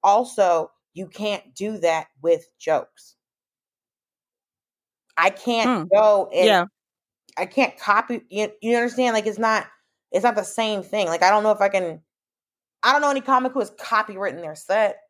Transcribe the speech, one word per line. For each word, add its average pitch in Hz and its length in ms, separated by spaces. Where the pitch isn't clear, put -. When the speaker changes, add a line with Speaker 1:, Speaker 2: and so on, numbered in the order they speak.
Speaker 1:
Also, 196 680
you 185 140
can't 202 480
do 214 240
that 160 280
with 165 360
jokes. - 580
I 170 120
can't 233 440
Speaker 2:
Hmm. 180 100
Speaker 1:
go 208 400
and 190 220
Speaker 2:
Yeah. 175 100
Speaker 1:
I 185 100
can't - 320
copy, 220 500
you, 208 220
you 226 160
understand? 247 380
Like, 208 120
it's 208 120
not, 220 280
it's 196 120
not 233 120
the 208 80
same 214 400
thing. 202 240
Like, 165 160
I 185 80
don't 208 120
know 214 80
if 208 100
I 202 80
can, 175 340
I 240 100
don't 294 80
know 285 100
any 277 100
comic 254 320
who 269 60
has 202 120
copywritten 202 680
their 156 140
set. 202 540